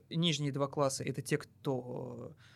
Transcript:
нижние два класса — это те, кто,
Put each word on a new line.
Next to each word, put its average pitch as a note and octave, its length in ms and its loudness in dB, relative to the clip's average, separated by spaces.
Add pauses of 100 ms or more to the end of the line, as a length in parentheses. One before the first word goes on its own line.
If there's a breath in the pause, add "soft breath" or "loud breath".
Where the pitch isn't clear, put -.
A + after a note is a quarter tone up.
(100)
нижние D3+ 420 2
два C#3 160 0
класса — C#3 380 2
это C#3 160 -2
те, C#3+ 160 2
кто, B2+ 960 -6 (200 loud breath)